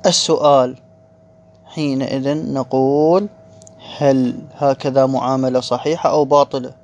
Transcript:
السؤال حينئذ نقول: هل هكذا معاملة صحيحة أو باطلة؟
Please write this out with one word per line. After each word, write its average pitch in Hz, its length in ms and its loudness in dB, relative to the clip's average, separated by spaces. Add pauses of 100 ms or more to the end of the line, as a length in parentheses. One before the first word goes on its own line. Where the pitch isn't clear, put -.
السؤال 143 680 2 (880)
حينئذ 139 880 -4
نقول: 143 760 0 (680)
هل 135 400 2 (180)
هكذا 135 500 0
معاملة 131 540 -2
صحيحة 147 500 -2
أو 147 140 2
باطلة؟ 139 480 0 (120)